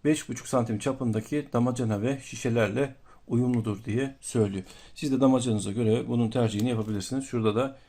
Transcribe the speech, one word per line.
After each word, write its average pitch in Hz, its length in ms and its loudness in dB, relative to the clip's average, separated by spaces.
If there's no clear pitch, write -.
Beş 156 240 2
buçuk 117 200 -10
santim 117 300 0
çapındaki 131 720 -2
damacana 120 500 2
ve 131 220 -2
şişelerle 117 720 0
uyumludur 120 560 0
diye 131 360 -2
söylüyor. 98 440 0
Siz 143 180 -2
de 127 80 2
damacanınıza 120 520 2
göre 110 360 2
bunun 120 220 2
tercihini 110 380 0
yapabilirsiniz. 110 560 -2
Şurada 110 300 0
da 135 220 -2